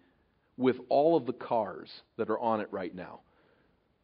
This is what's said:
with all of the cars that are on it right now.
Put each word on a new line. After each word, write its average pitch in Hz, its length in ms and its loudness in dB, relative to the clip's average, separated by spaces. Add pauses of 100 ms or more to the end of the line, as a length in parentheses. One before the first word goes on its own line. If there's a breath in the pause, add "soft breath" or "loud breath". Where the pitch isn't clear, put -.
(560)
with 127 200 4 (120)
all 151 300 6
of 123 80 -8
the 123 80 -4
cars - 560 -4 (260)
that 107 140 -2
are 107 80 0
on 113 220 0
it - 100 -6
right 92 240 -6
now. 87 260 -12 (840)